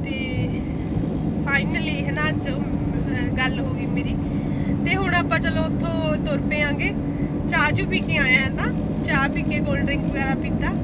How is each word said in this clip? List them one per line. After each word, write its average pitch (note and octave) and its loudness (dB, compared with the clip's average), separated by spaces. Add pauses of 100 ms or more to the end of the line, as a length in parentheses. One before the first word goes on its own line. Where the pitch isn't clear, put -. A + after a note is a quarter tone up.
ਤੇ - -2 (920)
finally, C#4 0
ਹਨਾ, D4+ 0
ਅੱਜ, - -2
ਅਹ, - 0
ਗੱਲ - 0
ਹੋ D3 0
ਗਈ D3 -2
ਮੇਰੀ। D3 0 (680)
ਤੇ F4 2
ਹੁਣ F#4+ 0
ਆਪਾਂ E4 2
ਚਲੋ E4 0
ਉੱਥੋਂ D#4+ 0
ਤੁਰ D4 0
ਪਏ D4 0
ਆਂਗੇ। D4 0 (560)
ਚਾਹ D4+ 2
ਚੂ F#4+ 2
ਪੀ - 2
ਕੇ D#4+ 0
ਆਏ C4 4
ਆਂ C4 2
ਤਾਂ, F#4+ -2 (300)
ਚਾਹ C4+ 2
ਪੀ - -2
ਕੇ - 0
ਕੋਲਡ C#4+ 0
ਡਰਿੰਕ C#4 0
ਵਗੈਰਾ C4+ 0
ਪੀਤਾ। - 0 (160)